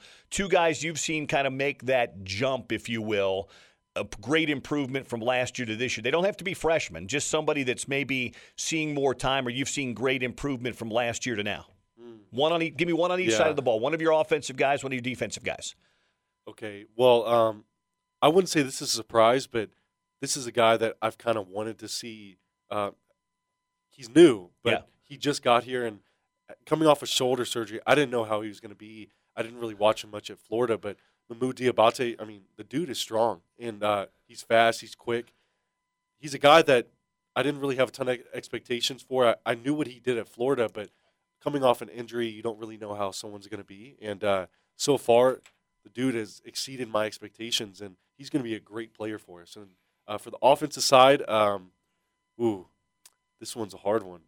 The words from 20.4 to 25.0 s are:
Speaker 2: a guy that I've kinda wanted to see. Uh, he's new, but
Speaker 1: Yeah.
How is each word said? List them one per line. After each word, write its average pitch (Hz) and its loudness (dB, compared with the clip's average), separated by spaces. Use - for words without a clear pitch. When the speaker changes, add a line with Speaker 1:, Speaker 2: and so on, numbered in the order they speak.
Speaker 2:
a 120 -8
guy 113 6
that 110 -2
I've 110 -4
kinda 113 -2
wanted 101 -8
to 107 -14
see. 107 -12
Uh, 101 -4
he's 131 -20
new, 120 6
but 117 0
Speaker 1:
Yeah. 101 0